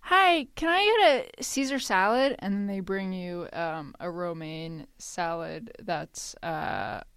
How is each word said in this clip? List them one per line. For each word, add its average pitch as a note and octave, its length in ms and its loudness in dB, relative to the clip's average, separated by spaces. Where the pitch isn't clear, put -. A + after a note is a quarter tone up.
Hi, F4+ 540 6
can D#4+ 140 -2
I F4+ 160 4
get G#4 560 6
a - 20 -8
Caesar C4+ 360 -2
salad? A3+ 600 2
And G3+ 160 -4
then G3+ 120 -2
they G3 140 -4
bring F#3+ 320 -4
you, F3 400 -6
um, D#3+ 460 -6
a F3 120 -8
romaine E3 760 -6
salad E3 720 -6
that's, D#3+ 600 -6
uh G#2+ 580 -4